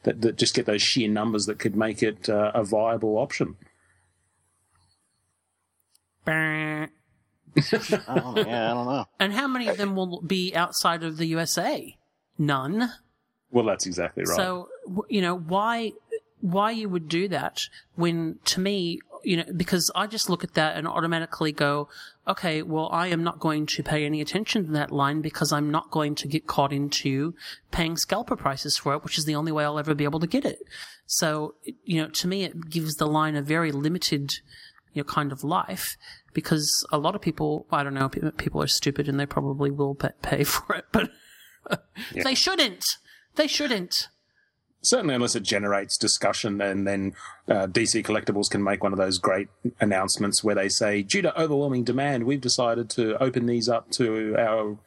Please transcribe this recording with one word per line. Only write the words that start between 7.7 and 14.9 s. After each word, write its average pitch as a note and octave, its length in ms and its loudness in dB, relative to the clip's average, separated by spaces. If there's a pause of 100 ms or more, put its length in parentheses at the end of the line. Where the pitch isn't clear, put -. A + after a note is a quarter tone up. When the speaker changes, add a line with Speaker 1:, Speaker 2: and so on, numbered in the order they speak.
Speaker 3:
don't, B2+ 220 0 (100)
yeah, A2+ 240 0
I A#2 40 2
don't B2 120 -2
know. B2+ 180 -2 (140)
Speaker 2:
And G3 140 2
how C4+ 160 0
many B3+ 180 -2
of F#3+ 100 0
them G3 200 -2
will F#3 260 -4
be F#3 320 -2
outside E3+ 480 0
of D#3+ 140 -4
the E3 100 0
U D#3+ 140 0
S E3 180 -2
A? F#3 380 -4 (420)
None. D3+ 540 2 (580)
Speaker 1:
Well, A#2+ 140 4
that's G2 220 0
exactly F2 380 -4
right. E2+ 120 0
Speaker 2:
So, F3+ 320 -2 (180)
w-, F#3+ 220 -4